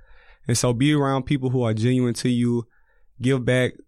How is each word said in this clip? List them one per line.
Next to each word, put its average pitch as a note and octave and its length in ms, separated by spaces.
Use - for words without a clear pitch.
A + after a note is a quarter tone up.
And A#2+ 80
so B2 160
be C3+ 200
around C3+ 300
people C3 280
who B2+ 120
are A2 100
genuine B2 420
to - 140
you, A#2+ 380
give B2+ 240
back B2+ 280